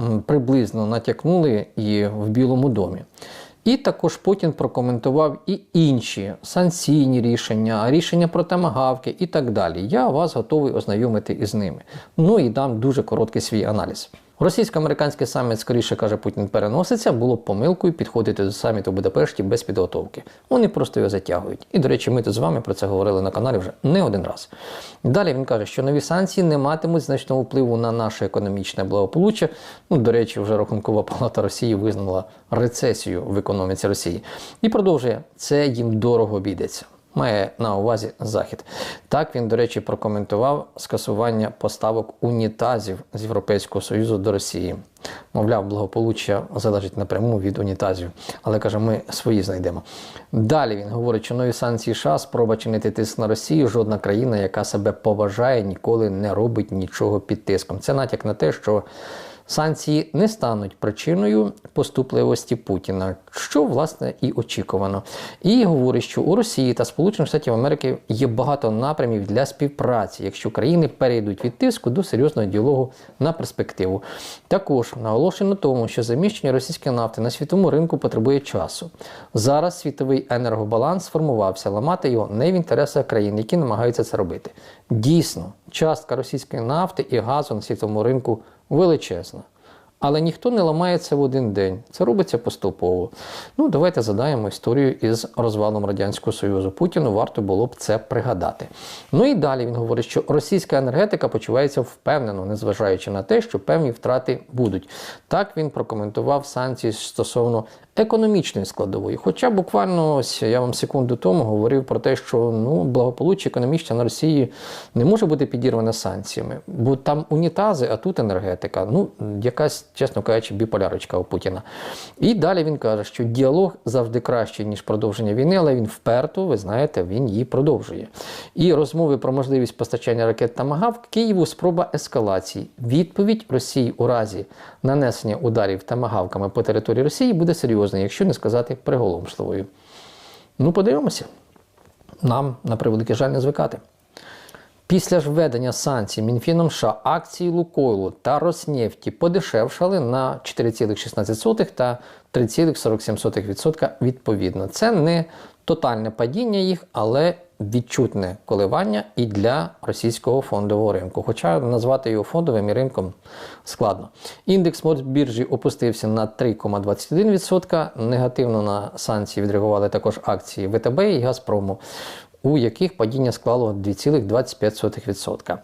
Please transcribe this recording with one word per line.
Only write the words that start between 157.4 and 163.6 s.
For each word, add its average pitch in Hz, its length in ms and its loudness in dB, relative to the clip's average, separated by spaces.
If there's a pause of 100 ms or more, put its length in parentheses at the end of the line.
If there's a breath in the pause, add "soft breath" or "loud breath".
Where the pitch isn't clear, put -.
відчутне 107 840 -2
коливання 170 600 0 (120)
і 120 100 0
для 117 440 0 (120)
російського 117 580 0
фондового 104 520 0
ринку. 92 300 -4
Хоча 165 380 0
назвати 120 500 0
його 107 140 0
фондовим 120 440 0
і 104 40 0
ринком 117 400 -2 (520 loud breath)